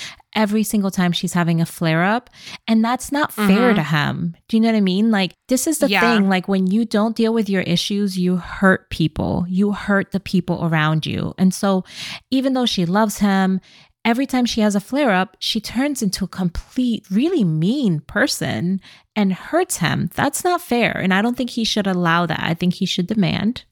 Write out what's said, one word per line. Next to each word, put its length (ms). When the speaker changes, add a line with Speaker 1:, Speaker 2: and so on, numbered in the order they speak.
Speaker 1:
every 300
single 260
time 220
she's 220
having 260
a 60
flare 360
up. 260
And 180
that's 280
not 200
fair 140
Speaker 2:
Mm-hmm. 300
Speaker 1:
to 80
him. 520
Do 80
you 40
know 120
what 40
I 40
mean? 320
Like, 220
this 220
is 100
the 100
Speaker 2:
Yeah. 120
Speaker 1:
thing. 280
Like, 200
when 180
you 180
don't 300
deal 180
with 160
your 140
issues, 560
you 200
hurt 520
people. 580
You 220
hurt 400
the 100
people 440
around 420
you. 320
And 160
so 300
even 220
though 120
she 200
loves 320
him, 420
every 220
time 200
she 140
has 160
a 40
flare 300
up, 300
she 200
turns 400
into 240
a 40
complete, 840
really 320
mean 560
person 840
and 160
hurts 460
him. 360
That's 300
not 180
fair. 300
And 200
I 100
don't 140
think 140
he 140
should 240
allow 380
that. 140
I 140
think 200
he 120
should 220
demand 640